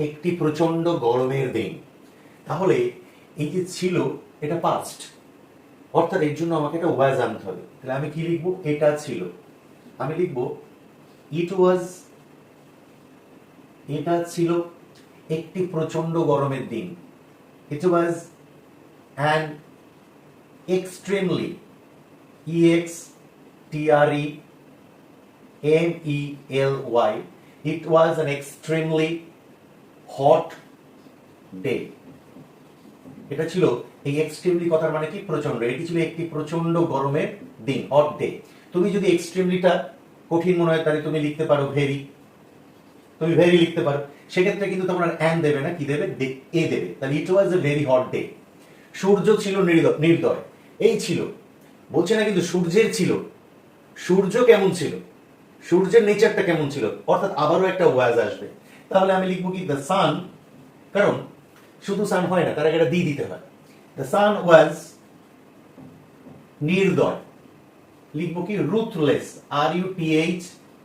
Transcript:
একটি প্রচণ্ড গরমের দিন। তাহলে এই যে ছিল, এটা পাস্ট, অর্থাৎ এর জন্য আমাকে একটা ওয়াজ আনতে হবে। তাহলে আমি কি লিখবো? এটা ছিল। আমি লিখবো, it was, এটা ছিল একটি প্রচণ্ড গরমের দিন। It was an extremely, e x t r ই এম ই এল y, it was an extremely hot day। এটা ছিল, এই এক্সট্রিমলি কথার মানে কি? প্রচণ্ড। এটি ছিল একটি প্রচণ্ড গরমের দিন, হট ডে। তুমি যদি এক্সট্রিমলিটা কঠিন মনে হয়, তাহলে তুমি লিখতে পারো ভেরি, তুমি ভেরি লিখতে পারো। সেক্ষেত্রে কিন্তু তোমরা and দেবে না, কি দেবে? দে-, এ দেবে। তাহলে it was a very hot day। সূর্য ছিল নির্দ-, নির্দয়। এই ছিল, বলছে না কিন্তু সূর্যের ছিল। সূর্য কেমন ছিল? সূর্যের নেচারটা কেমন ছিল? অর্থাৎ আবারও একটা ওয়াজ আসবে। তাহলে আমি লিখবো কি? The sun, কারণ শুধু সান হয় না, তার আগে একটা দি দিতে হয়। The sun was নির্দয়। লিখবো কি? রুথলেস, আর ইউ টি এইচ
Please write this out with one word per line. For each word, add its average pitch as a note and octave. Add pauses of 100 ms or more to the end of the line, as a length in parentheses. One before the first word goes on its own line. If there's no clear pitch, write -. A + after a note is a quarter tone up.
একটি D3+
প্রচণ্ড E3
গরমের C3
দিন। G2 (680)
তাহলে C#3 (460)
এই D3+
যে F3+
ছিল, F3+ (360)
এটা E3+
পাস্ট, - (920)
অর্থাৎ E3+
এর C#3+
জন্য E3
আমাকে D3+
একটা E3+
ওয়াজ C3+
আনতে G#2
হবে। F2+ (180)
তাহলে B2+
আমি C#3+
কি D#3+
লিখবো? E3+
এটা D3
ছিল। G#2+ (720)
আমি D3+
লিখবো, F3+ (760)
it F3 (120)
was, F3+ (2000)
এটা E3+
ছিল E3+ (680)
একটি E3
প্রচণ্ড E3
গরমের C#3
দিন। G2 (760)
It D3
was E3+ (1040)
an D3+ (1300)
extremely, F#3 (1000)
e E3
x - (640)
t D3+
r D3
ই D3 (1300)
এম E3 (140)
ই C#3+ (140)
এল C3+ (160)
y, G#2+ (420)
it D#3 (120)
was D#3+ (100)
an C#3+
extremely D#3+ (1080)
hot C#3 (1200)
day। - (1500)
এটা C#3
ছিল, F3 (400)
এই C#3+
এক্সট্রিমলি E3+
কথার D#3
মানে D#3
কি? -
প্রচণ্ড। B2
এটি D3
ছিল E3
একটি E3
প্রচণ্ড E3
গরমের D3 (360)
দিন, C3
হট D3
ডে। - (320)
তুমি F3
যদি F#3
এক্সট্রিমলিটা F3+ (380)
কঠিন E3+
মনে E3
হয়, D#3+
তাহলে D3+
তুমি D#3
লিখতে D3
পারো C#3+
ভেরি, C#3 (1120)
তুমি D#3+
ভেরি F3
লিখতে E3
পারো। C#3 (300)
সেক্ষেত্রে F#3
কিন্তু F#3
তোমরা F3
and D#3+
দেবে C#3+
না, C#3
কি C#3+
দেবে? C#3+
দে-, C3
এ D3+
দেবে। F3
তাহলে C#3+
it F3+
was F#3 (100)
a -
very D3
hot -
day। - (680)
সূর্য G3
ছিল G3
নির্দ-, E3
নির্দয়। D#3 (360)
এই G#3+
ছিল, - (680)
বলছে F3
না G#3+
কিন্তু G3
সূর্যের F3+
ছিল। D#3+ (800)
সূর্য F#3+
কেমন G3
ছিল? C#3 (720)
সূর্যের F#3+
নেচারটা G#3
কেমন D3+
ছিল? A2+ (160)
অর্থাৎ F#3
আবারও E3+
একটা F3+
ওয়াজ B2
আসবে। G2+ (400)
তাহলে F#3+
আমি F#3+
লিখবো F3+
কি? -
The C#3 (100)
sun, F#3 (800)
কারণ G3 (720)
শুধু G3
সান F#3
হয় E3+
না, B2
তার D3+
আগে D#3+
একটা D#3+
দি E3+
দিতে C3+
হয়। - (600)
The C3+
sun G3+
was D#3 (1900)
নির্দয়। D#3+ (1000)
লিখবো E3+
কি? G3+
রুথলেস, D#3+ (120)
আর D#3
ইউ -
টি D#3
এইচ F3+ (420)